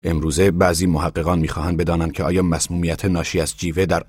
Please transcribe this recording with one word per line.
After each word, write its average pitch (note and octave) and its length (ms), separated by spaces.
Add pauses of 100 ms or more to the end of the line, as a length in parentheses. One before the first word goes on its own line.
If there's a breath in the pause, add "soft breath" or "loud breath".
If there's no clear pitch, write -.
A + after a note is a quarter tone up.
امروزه E2 460
بعضی F2 340
محققان E2+ 540
می‌خواهند D#2+ 380
بدانند E2 340
که F#2 120
آیا F2+ 180
مسمومیت E2+ 640
ناشی E2+ 340
از D2+ 180
جیوه F2 280
در E2+ 240